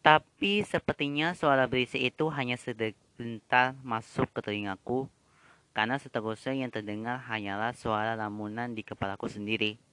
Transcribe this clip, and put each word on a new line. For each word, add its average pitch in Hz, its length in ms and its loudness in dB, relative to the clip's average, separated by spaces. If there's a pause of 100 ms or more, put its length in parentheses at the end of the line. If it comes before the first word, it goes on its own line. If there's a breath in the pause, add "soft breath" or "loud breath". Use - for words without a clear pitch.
Tapi 196 640 6
sepertinya 156 720 -2
suara 135 320 4
berisik 127 320 0
itu 151 320 0
hanya 123 240 -2
sebentar 117 1300 -2
masuk 117 480 -2
ke - 80 -4
telingaku, 104 640 -4 (720 soft breath)
karena 117 240 0
seterusnya 127 640 -4
yang 120 80 -6
terdengar 110 560 -6
hanyalah 107 480 -4
suara 110 400 0
lamunan 107 560 -6
di 110 80 -8
kepalaku 101 480 -6
sendiri. 107 480 -2 (160)